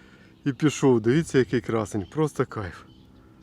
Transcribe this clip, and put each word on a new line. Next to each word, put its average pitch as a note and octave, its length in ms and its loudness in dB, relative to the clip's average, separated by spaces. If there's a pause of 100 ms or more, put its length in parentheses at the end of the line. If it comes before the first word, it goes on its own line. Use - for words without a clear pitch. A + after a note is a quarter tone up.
(440)
І C#3+ 80 0
пішов. C3 480 2
Дивіться, C#3 380 0
який B2 220 2
красень. G#2+ 520 -4
Просто D3 340 -2
кайф. F#2+ 300 -10 (680)